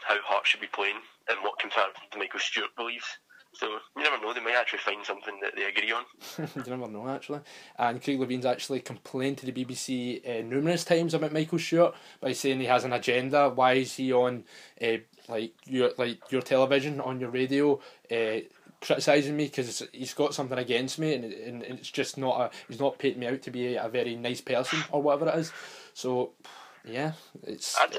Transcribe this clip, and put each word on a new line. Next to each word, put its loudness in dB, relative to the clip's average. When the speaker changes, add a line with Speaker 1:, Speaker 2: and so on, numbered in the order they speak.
Speaker 1:
how 4
Hearts 2
should 2
be -8
playing 0
and 2
what -2
comparisons -2
Michael -4
Stewart -2
believes. -8
So -6
you -6
never 2
know, -4
they -4
might 0
actually 2
find -4
something -6
that -4
they -4
agree -2
on. -2
Speaker 2:
<laughs> -8
You -6
never -8
know, -8
actually. -6
And 0
Craig 0
Levine's 0
actually 0
complained -4
to -12
the -4
B -4
B -8
C, -4
uh, -4
numerous 0
times 4
about 0
Michael 0
Stewart 6
by -2
saying 0
he 0
has 6
an 0
agenda. 4
Why 6
is 2
he 0
on, 4
uh, 2
like, -4
your, 2
like, -4
your 2
television, 4
on -4
your -4
radio, 4
uh, 0
criticising 4
me 0
'cause -4
he's -8
got 2
something -4
against 0
me, 2
and, -2
and, -10
and -10
it's -12
just -4
not 0
a, 0
he's -6
not 0
painting 0
me -2
out -2
to -10
be -2
a, -2
a -4
very -2
nice -4
person 0
or 2
whatever 4
it 2
is. -4
So, -2
yeah, -4
it's -4
Speaker 1:
I, 6